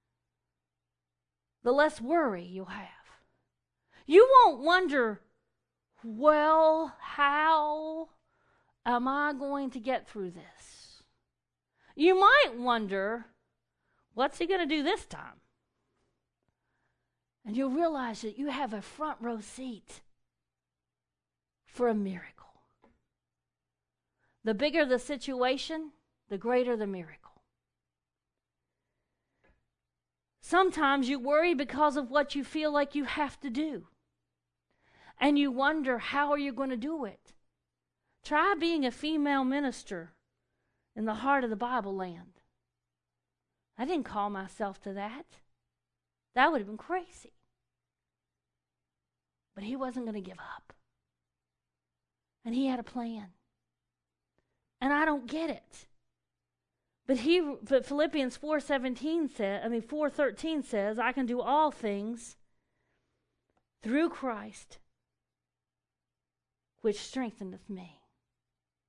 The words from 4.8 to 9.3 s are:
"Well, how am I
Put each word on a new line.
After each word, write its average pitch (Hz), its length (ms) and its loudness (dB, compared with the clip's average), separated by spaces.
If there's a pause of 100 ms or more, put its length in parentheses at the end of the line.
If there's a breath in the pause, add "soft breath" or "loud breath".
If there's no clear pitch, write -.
"Well, 302 960 4
how 311 1080 0 (760)
am 240 220 0
I 294 240 0